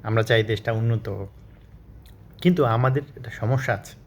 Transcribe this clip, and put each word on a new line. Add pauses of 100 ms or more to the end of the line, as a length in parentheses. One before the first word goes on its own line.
আমরা
চাই
দেশটা
উন্নত
হোক, (1120)
কিন্তু
আমাদের (160)
একটা
সমস্যা
আছে। (120)